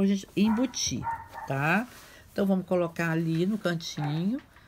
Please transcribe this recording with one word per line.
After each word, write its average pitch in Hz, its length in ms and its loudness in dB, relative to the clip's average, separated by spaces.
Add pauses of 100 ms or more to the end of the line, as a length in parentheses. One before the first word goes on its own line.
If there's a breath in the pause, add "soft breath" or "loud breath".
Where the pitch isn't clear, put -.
gente 196 300 2
embutir, 220 680 0 (460)
tá? 160 400 0 (460 loud breath)
Então, 202 120 0
vamos 190 200 2
colocar 170 460 0
ali 165 340 0
no 208 120 0
cantinho 170 800 -2 (300 soft breath)